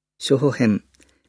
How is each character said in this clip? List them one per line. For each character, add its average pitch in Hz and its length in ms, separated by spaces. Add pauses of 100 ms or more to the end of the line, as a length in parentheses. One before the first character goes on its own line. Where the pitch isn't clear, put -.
(200)
初 - 160
歩 135 160
編。 107 320 (440)